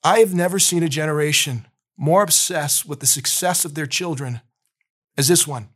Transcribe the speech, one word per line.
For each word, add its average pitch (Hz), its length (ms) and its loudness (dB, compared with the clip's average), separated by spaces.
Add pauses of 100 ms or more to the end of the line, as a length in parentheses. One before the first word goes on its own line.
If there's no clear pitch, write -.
I 185 180 4
have 202 140 4
never 180 240 0
seen 175 240 2
a 165 60 0
generation 147 760 -2 (300)
more 165 260 4
obsessed 156 640 -2
with 147 140 -10
the 135 60 -4
success 170 580 0
of 151 100 -10
their 151 120 -4
children 131 540 -6 (760)
as 139 120 2
this 170 180 4
one. 123 300 -10